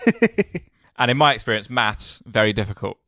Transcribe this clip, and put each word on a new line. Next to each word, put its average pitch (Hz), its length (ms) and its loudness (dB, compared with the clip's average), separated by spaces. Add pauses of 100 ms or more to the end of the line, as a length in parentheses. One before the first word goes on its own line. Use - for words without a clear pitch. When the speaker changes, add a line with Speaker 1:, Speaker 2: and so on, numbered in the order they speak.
Speaker 1:
<laughs> - 380 2 (520)
Speaker 2:
And 123 140 0
in 127 80 0
my 147 160 4
experience, 107 380 -4
maths, 113 540 -4
very 107 280 2
difficult. 101 540 -6